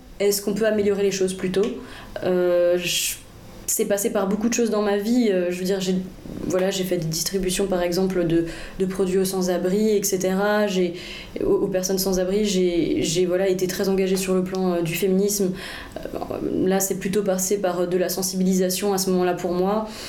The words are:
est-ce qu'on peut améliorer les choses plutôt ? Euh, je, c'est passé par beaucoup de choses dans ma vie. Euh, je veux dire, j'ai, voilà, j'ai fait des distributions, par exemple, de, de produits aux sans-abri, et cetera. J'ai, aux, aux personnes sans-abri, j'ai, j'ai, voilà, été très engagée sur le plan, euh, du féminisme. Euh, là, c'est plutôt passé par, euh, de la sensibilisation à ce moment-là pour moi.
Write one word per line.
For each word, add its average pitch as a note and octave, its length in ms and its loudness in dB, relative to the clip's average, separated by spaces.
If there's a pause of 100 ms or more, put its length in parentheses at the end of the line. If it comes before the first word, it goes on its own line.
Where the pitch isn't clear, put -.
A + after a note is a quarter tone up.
(180)
est-ce G3+ 240 2
qu'on G#3+ 120 -2
peut A3 120 2
améliorer G#3 360 2
les G3 80 4
choses F#3 240 0
plutôt ? F#3+ 280 0 (600)
Euh, F3 520 4
je, - 380 -2 (520)
c'est - 200 0
passé G3+ 240 0
par G3 180 0
beaucoup G#3+ 200 0
de A#3 60 -2
choses A#3 140 2
dans G#3 140 0
ma G3+ 160 2
vie. A3+ 320 2
Euh, F3+ 200 2
je F3+ 80 -2
veux F#3 60 -4
dire, F#3+ 160 0
j'ai, F#3 140 0 (540)
voilà, F#3 220 2
j'ai F#3+ 140 -2
fait F3+ 140 0
des D#3+ 80 -4
distributions, F#3 640 -2
par F#3 140 0
exemple, F3+ 440 0
de, E3 200 2 (340)
de F#3+ 40 2
produits F#3 340 0
aux F#3+ 60 2
sans-abri, F#3 720 0
et G3 60 2
cetera. G3+ 640 2
J'ai, F3+ 280 0 (480)
aux, - 100 0
aux G3 160 2
personnes F#3 300 -2
sans-abri, F#3+ 460 0
j'ai, F#3 580 2
j'ai, F3 240 2
voilà, F#3 220 2
été F#3 200 0
très F#3+ 200 -2
engagée F#3+ 280 2
sur F#3 180 0
le F#3 80 2
plan, F#3 320 0
euh, E3+ 80 0
du E3 120 -2
féminisme. F#3+ 580 2 (440)
Euh, - 720 -4
là, F#3+ 140 2
c'est F#3+ 180 -2
plutôt G3+ 240 0
passé F#3+ 360 0
par, F3+ 220 -2
euh, F3+ 60 2
de F3+ 100 0
la F3+ 140 2
sensibilisation F#3 840 0
à F#3+ 60 0
ce F#3+ 120 -2
moment-là F3+ 240 2
pour F3 180 -4
moi. G3+ 360 0 (200)